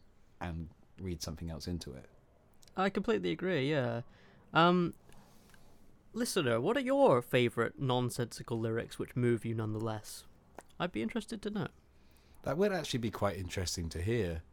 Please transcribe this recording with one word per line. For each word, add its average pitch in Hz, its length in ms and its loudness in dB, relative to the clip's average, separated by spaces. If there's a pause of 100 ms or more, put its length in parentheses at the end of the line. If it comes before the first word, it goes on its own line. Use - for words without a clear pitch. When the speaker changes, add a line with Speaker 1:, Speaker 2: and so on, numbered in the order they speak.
(420)
Speaker 1:
and 82 280 -6 (300)
read 90 220 -6
something 80 300 -8
else - 160 -8
into 85 260 -6
it. 65 120 -16 (720)
Speaker 2:
I 196 140 2
completely 196 400 0
agree, 160 400 0
yeah. 123 320 0 (540)
Um, 175 400 6 (1200)
listener, 120 460 2
what 196 180 2
are 285 40 2
your 254 400 6
favourite 120 580 2
nonsensical 123 800 0
lyrics 113 380 -2
which - 180 -8
move 120 300 2
you 113 80 -2
nonetheless? 110 720 -4 (560)
I'd 180 120 -4
be 208 120 -4
interested 220 400 -6
to 208 60 -4
know. 208 180 -2 (760)
Speaker 1:
That 135 140 -2
would 202 140 4
actually 151 280 -2
be 110 120 -2
quite 101 260 0
interesting 90 520 -4
to 85 120 -4
hear. 90 400 0 (120)